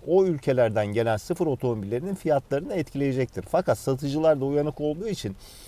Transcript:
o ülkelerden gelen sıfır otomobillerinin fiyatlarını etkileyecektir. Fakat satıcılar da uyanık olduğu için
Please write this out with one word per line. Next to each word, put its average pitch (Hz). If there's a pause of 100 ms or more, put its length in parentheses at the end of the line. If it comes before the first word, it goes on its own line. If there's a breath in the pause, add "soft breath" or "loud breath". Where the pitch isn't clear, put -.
o 185
ülkelerden 123
gelen 110
sıfır 175
otomobillerinin 123
fiyatlarını 151
etkileyecektir. 135
Fakat 160
satıcılar 143
da 131
uyanık 147
olduğu 151
için 110 (320 loud breath)